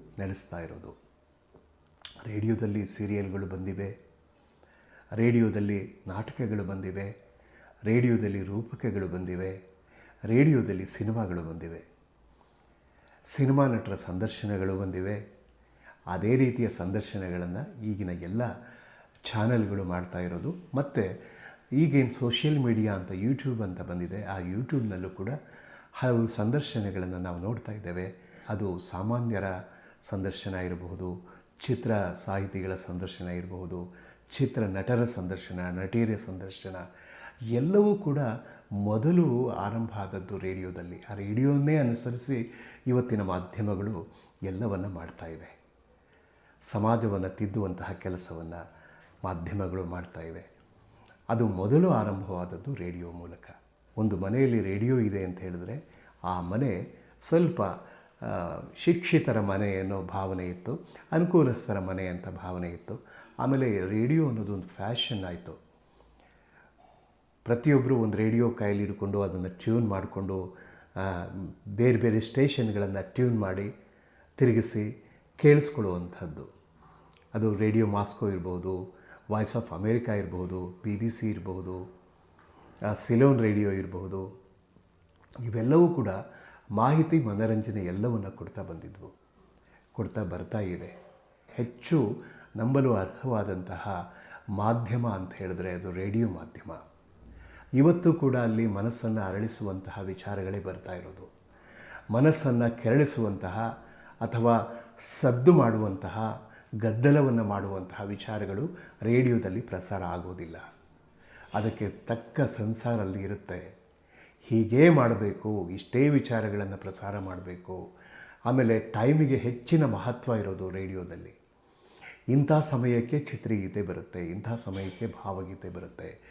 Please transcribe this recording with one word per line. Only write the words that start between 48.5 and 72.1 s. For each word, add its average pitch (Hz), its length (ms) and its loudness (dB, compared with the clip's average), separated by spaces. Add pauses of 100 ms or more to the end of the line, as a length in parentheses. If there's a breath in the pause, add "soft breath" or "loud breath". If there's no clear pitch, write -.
ಮಾಧ್ಯಮಗಳು 92 600 -4
ಮಾಡ್ತಾ 87 360 -10
ಇವೆ. 82 260 -14 (840 soft breath)
ಅದು 117 200 2
ಮೊದಲು 107 420 4
ಆರಂಭವಾದದ್ದು 95 840 -2
ರೇಡಿಯೋ 87 360 -8
ಮೂಲಕ. 87 400 -16 (460)
ಒಂದು 107 200 2
ಮನೆಯಲ್ಲಿ 117 440 4
ರೇಡಿಯೋ 104 380 2
ಇದೆ 98 260 2
ಅಂತ 90 140 -6
ಹೇಳಿದ್ರೆ 92 680 -10 (180)
ಆ 90 160 -2
ಮನೆ 95 640 -2 (180)
ಸ್ವಲ್ಪ, 165 400 4 (640 loud breath)
ಆ, 87 360 -6 (160)
ಶಿಕ್ಷಿತರ 170 640 2
ಮನೆ 98 400 0
ಅನ್ನೋ 95 220 -4
ಭಾವನೆ 92 460 -4
ಇತ್ತು, 113 400 -8 (240 loud breath)
ಅನುಕೂಲಸ್ಥರ 156 680 2
ಮನೆ 92 280 -4
ಅಂತ 90 220 -8
ಭಾವನೆ 90 420 -8
ಇತ್ತು. 92 360 -12 (320 loud breath)
ಆಮೇಲೆ 120 500 2
ರೇಡಿಯೋ 131 400 2
ಅನ್ನೋದು 104 260 -4
ಒಂದು 92 140 -8
ಫ್ಯಾಷನ್ 104 560 -4
ಆಯ್ತು. 87 400 -12 (1800 soft breath)
ಪ್ರತಿಯೊಬ್ಬರು 127 520 4
ಒಂದು 107 220 2
ರೇಡಿಯೋ 113 320 4
ಕೈಲಿ 101 280 0
ಹಿಡ್ಕೊಂಡು 101 440 -2
ಅದನ್ನ 92 260 -2
ಟ್ಯೂನ್ 110 400 0
ಮಾಡ್ಕೊಂಡು, 95 680 -4 (400 loud breath)
ಆ, 92 40 -4 (680)
ಬೇರೆ 117 300 4
ಬೇರೆ 110 220 4